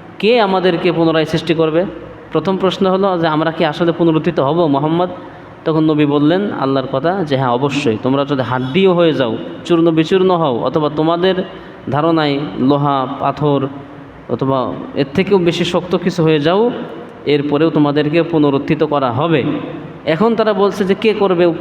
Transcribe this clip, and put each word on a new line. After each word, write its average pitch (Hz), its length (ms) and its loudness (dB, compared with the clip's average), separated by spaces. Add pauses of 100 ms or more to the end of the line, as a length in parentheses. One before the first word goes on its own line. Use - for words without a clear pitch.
(200)
কে 233 220 4
আমাদেরকে 180 500 2
পুনরায় 160 340 2
সৃষ্টি 160 280 -2
করবে? 156 320 0 (460)
প্রথম 175 260 -2
প্রশ্ন 185 320 0
হলো 190 300 0
যে 165 80 0
আমরা 156 240 0
কি 165 140 -2
আসলে 170 260 0
পুনরুত্থিত 165 480 0
হব, 160 280 2
মোহাম্মদ? 156 420 0 (560)
তখন 160 180 0
নবী 151 220 2
বললেন 147 460 2
আল্লাহর 135 400 -2
কথা 165 320 -2
যে, 139 140 -2
"হ্যাঁ, 131 120 0
অবশ্যই, 135 540 0
তোমরা 139 220 0
যদি 139 160 -2
হাড্ডিও 131 520 2
হয়ে 170 200 4
যাও, 120 240 0 (280)
চূর্ণ 170 260 4
বিচূর্ণ 180 460 2
হও, 143 220 0
অথবা 147 360 0
তোমাদের 175 480 0 (480)
ধারণায় 151 480 2 (200)
লোহা, 139 480 2 (120)
পাথর 139 480 0 (600)
অথবা 127 440 -2 (220)
এর - 180 0
থেকেও 196 240 2
বেশি 170 280 0
শক্ত 175 300 -2
কিছু 175 280 -2
হয়ে 156 160 4
যাও, 196 320 2 (540)
এরপরেও 147 440 2
তোমাদেরকে 151 540 2
পুনরুত্থিত 151 600 0
করা 147 280 0
হবে।" 143 320 0 (640)
এখন 202 300 2
তারা 214 180 2
বলছে 196 300 0
যে, 190 120 2
"কে 220 180 2
করবে, 180 480 2